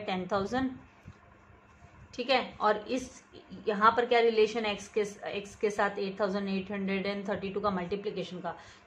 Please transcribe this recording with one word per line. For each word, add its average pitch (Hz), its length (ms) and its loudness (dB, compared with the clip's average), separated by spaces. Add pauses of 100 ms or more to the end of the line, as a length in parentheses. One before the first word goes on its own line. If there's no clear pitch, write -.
ten 185 220 -2
thousand, 226 400 0 (1500)
ठीक 247 140 -4
है। 254 120 4 (200)
और 208 160 4 (120)
इस - 320 -4 (460)
यहाँ 214 240 6
पर 240 140 4
क्या 240 140 6
रिलेशन 220 460 4
एक्स 202 220 -4
के, 214 140 -2 (280)
एक्स 196 260 -8
के 208 140 0
साथ 202 300 0
एट 190 200 -4
थाउजेंड 202 300 0
एट 190 220 -2
हंड्रेड 196 340 -2
एंड 202 240 -4
थर्टी 196 200 -4
टू 196 100 -4
का 208 120 0
मल्टीप्लिकेशन 180 680 -4
का, 165 160 -8 (320)